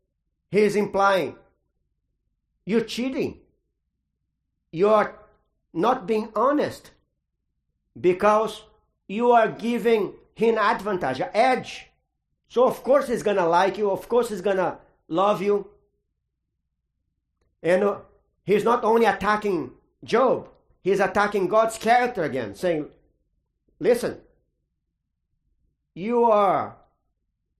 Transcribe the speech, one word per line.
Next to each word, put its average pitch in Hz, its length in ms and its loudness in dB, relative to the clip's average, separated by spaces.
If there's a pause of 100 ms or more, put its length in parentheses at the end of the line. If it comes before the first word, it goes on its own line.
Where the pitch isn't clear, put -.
(520)
he's 202 240 2
implying, 196 600 0 (1300)
"You're 226 180 0
cheating. 233 580 -6 (1300)
You 185 180 2
are 208 260 2 (580)
not 214 320 0
being 214 300 -4
honest 233 560 -2 (1080)
because 208 640 2 (460)
you 233 240 0
are 226 160 4
giving 214 640 -2 (220)
him 220 220 2
advantage, 190 640 -2 (120)
edge. - 560 -2 (580)
So 240 180 0
of - 180 -2
course 262 240 2
he's 208 160 -4
gonna 190 240 0
like 185 300 2
you. 208 120 -2
Of - 180 -6
course 233 220 0
he's 196 120 -8
gonna 185 360 -2 (300)
love 185 340 0
you." 202 260 -2 (2000)
And, 185 200 2
uh, 202 140 0 (460)
he's 196 200 0
not 240 200 0
only 226 220 4
attacking 196 640 -2 (320)
Job, 202 440 0 (340)
he's 185 180 -2
attacking 202 480 0
God's 226 300 0
character 240 460 0
again, 117 320 -6
saying, 160 340 -4 (880)
"Listen, 202 420 0 (1700)
you 233 300 0
are 185 540 2 (840)